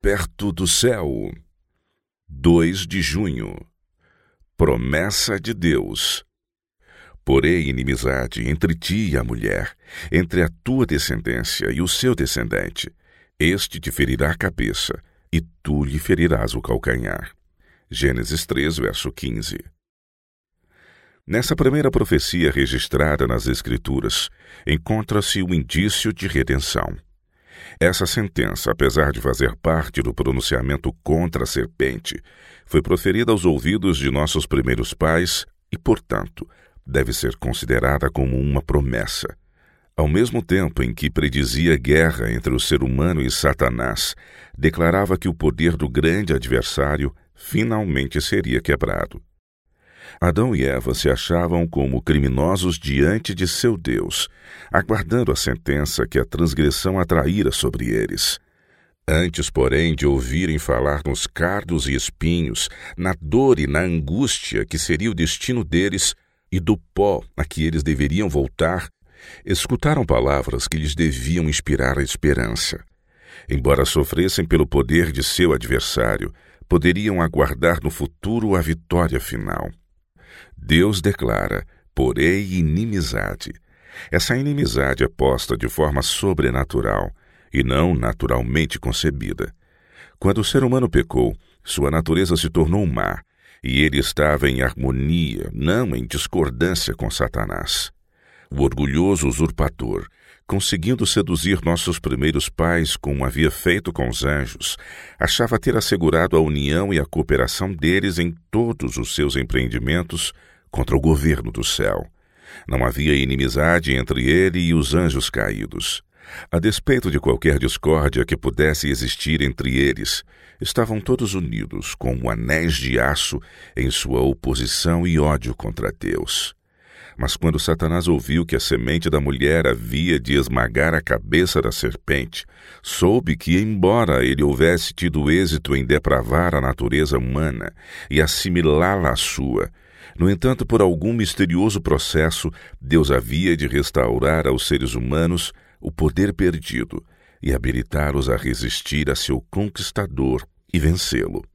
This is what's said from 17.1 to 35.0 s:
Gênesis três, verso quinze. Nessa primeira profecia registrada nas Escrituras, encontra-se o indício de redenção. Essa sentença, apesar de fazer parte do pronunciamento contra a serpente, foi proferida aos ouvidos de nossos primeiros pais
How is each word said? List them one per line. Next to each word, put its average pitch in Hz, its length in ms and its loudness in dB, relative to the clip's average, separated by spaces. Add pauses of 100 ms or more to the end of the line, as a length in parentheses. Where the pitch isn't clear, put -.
Gênesis 64 540 -2
três, 76 320 -2
verso 58 340 -4
quinze. 53 480 -8 (1700)
Nessa 117 260 0
primeira 135 380 2
profecia 82 580 2
registrada 67 800 0
nas 58 180 0
Escrituras, 60 840 -2 (360)
encontra-se 101 800 0
o 90 100 0
indício 90 600 0
de 95 160 -6
redenção. 65 680 0 (840)
Essa 92 260 2
sentença, 76 680 -2
apesar 71 400 2
de 55 80 -6
fazer 64 360 0
parte 80 460 -2
do 60 120 -2
pronunciamento 65 800 -2 (100)
contra 80 400 0
a - 20 -2
serpente, - 760 -4 (440)
foi 78 180 2
proferida 98 480 0
aos 92 140 2
ouvidos 85 520 2
de 67 140 0
nossos 76 340 0
primeiros 62 480 0
pais 82 500 0 (280)